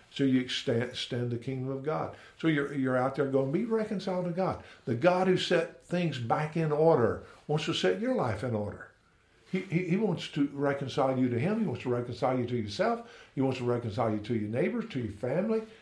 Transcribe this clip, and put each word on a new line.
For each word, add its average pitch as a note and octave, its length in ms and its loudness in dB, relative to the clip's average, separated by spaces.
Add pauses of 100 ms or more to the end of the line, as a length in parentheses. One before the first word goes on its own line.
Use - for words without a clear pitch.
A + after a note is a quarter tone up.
(100)
So - 140 0
you C3 160 6
extend, B2 420 0
extend B2 480 -4
the A#2 60 -2
kingdom C3 340 -6
of C3+ 140 -6
God. D3+ 320 -4 (240)
So E3 80 2
you're, C#3+ 260 2
you're C3 220 2
out C3 180 2
there C#3 120 2
going, C3+ 260 2
"Be G3+ 120 2
reconciled G#3 600 -2
to E3+ 80 -2
God." E3+ 300 -2 (240)
The A#2+ 100 0
God F3+ 320 4
who F#3 80 6
set - 500 0
things E3+ 320 0
back C#3+ 380 -2
in D#3 160 0
order D3 500 4 (240)
wants D3+ 200 0
to D#3+ 80 0
set F#3 260 2
your B3+ 140 0
life B2+ 280 -2
in A#2+ 120 -2
order. G#2 340 -4 (640)
He, F#3 80 0
he, E3+ 300 0
he F#3 60 4
wants G#3 340 0
to C#3+ 220 0
reconcile C#3 640 0
you B2+ 120 2
to A#2+ 100 0
him. G#3 220 0
He G#3 60 0
wants B2+ 180 -4
to C3 60 0
reconcile B2 480 0
you A#2+ 80 -2
to B2 100 -2
yourself. F#3 520 -2 (280)
He C#3+ 40 -2
wants B2+ 180 0
to B2 60 -6
reconcile A#2 460 0
you G#2+ 80 0
to A2 160 -4
your G#2 160 -2
neighbors, G#3 400 -2
to C#3 80 -6
your A2 140 -4
family, G#3 500 -2 (200)